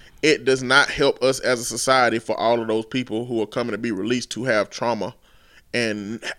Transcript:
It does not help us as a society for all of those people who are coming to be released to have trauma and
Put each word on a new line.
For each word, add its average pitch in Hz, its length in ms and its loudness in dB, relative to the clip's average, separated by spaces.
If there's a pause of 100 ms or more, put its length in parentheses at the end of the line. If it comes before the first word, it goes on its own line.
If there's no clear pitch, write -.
(240)
It 156 200 2
does 131 180 2
not 131 280 4
help 139 340 2
us 127 160 2
as 120 220 0
a - 20 -6
society 120 560 2
for - 180 -4
all 117 220 2
of 113 80 -4
those 110 180 -2
people 123 400 -4
who 120 160 -2
are 104 60 -2
coming 120 240 -4
to 101 60 -4
be 117 140 -4
released 110 400 -4
to 110 120 -6
have 107 260 0
trauma 113 460 -4 (580)
and 110 500 -4 (160)